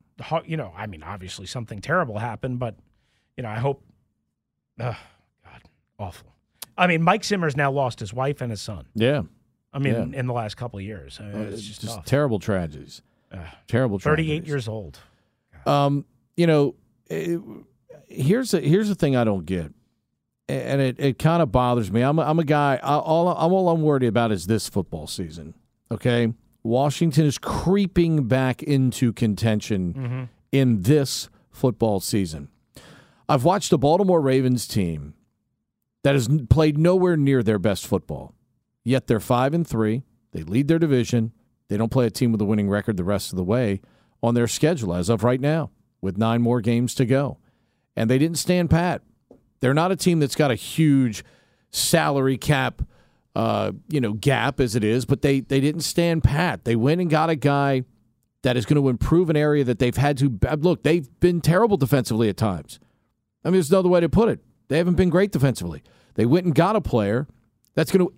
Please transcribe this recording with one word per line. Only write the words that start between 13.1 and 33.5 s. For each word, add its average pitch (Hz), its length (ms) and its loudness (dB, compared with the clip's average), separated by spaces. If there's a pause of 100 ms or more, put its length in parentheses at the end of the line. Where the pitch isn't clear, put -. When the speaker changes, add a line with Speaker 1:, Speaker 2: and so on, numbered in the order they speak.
Speaker 1:
Ugh. - 80 -16 (280)
Speaker 2:
Terrible 117 320 0
Speaker 1:
Thirty-eight 156 460 -2
Speaker 2:
tragedies. 160 40 -14
Speaker 1:
years 131 180 -6
old. 104 300 -12 (720)
Speaker 2:
Um, 143 380 0 (300)
you 170 120 2
know, 147 260 2 (340)
it, 170 320 -6 (680)
here's 202 480 0
a, 156 60 -2
here's 180 260 4
the 202 80 0
thing 139 200 2
I 120 100 2
don't 95 200 -2
get, 87 260 -6 (760)
a-, 135 60 -6
and 135 280 -2
it, 127 180 -2
it 135 200 -2
kinda 165 260 4
bothers 120 460 0
me. 117 100 2
I'm 143 160 2
a, 156 60 0
I'm 156 160 0
a 165 60 0
guy, 143 360 2
I, 143 140 0
all, 160 340 0
I'm, 165 240 0
all 185 160 2
I'm 165 140 2
worried 143 220 2
about 113 260 2
is 90 160 -4
this 110 200 0
football 82 380 -6
season, 80 480 -12 (380)
okay? 117 420 0 (280)
Washington 143 640 2
is 139 120 0
creeping 170 880 0
back 131 340 0
into 131 520 0
contention 104 800 0
Speaker 1:
Mm-hmm. 127 300 -8 (280)
Speaker 2:
in 123 300 2
this 135 480 2 (200)
football 110 520 0
season. 78 480 -4 (800)
I've 131 160 2
watched 190 260 2